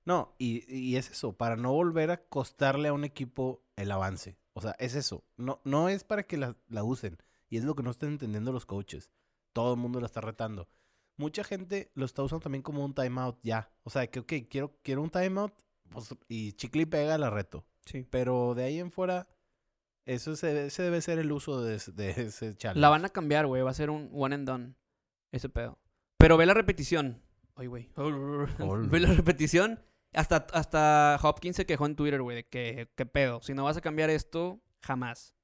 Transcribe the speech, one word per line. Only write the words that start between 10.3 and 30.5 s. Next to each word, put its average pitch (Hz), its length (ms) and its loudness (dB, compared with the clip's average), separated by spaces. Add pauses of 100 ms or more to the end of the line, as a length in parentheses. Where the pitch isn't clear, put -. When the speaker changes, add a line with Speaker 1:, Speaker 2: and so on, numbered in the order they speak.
Speaker 1:
Mucha 156 260 -6
gente 190 500 -8
lo 131 120 -4
está 139 160 -6
usando 151 200 -4
también 135 200 -6
como 147 200 -4
un 139 120 -4
timeout 127 480 -2
ya. 113 280 -4 (140)
O 117 60 -14
sea, 127 160 -2
que, 127 140 -10
ok, - 120 -10 (160)
quiero, 139 340 -6
quiero 139 200 -2
un 160 80 -4
timeout, 190 420 -2 (380)
pues, 107 240 -14 (120)
y 110 280 -6
chicle 147 280 -2
y 160 40 2
pega, 156 320 2
la 143 100 0
reto. 104 380 -6 (180)
Speaker 2:
Sí. 127 260 -12
Speaker 1:
Pero 123 440 2
de 123 100 -2
ahí 147 160 -2
en 175 100 -8
fuera, 180 380 -2 (800)
eso 131 300 -4
se, 147 300 0
ese 160 180 -6
debe 175 180 0
ser 165 160 -2
el 151 140 0
uso 139 300 -4
de, 110 160 -2 (160)
de 98 160 -2
ese 110 460 -6
challenge. 147 240 -4
Speaker 2:
La 147 80 8
van 156 160 6
a 196 60 -4
cambiar, 151 360 2
güey. 127 160 0
Va 131 80 2
a 131 40 -4
ser 151 160 -2
un 151 240 -6
one 139 220 0
and 139 100 -6
done. 127 280 -6 (580)
Ese 135 180 -4
pedo. 120 280 -6 (400)
Pero 160 200 12
ve 165 80 6
la 190 80 8
repetición. 156 640 0 (360)
Ay, 127 100 -12
güey. 120 260 -12
<laughs> - 40 -20
Speaker 1:
Ol. 139 920 -4
Speaker 2:
Ve 165 120 4
la 175 120 8
repetición. 170 680 6 (320)
Hasta, 156 400 2